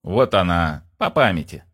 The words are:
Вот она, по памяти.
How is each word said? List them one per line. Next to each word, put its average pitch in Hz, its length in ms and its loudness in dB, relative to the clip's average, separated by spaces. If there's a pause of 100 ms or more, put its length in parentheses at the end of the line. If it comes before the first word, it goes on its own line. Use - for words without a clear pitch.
Вот 113 320 0
она, 85 600 0
по - 140 -2
памяти. 90 640 -2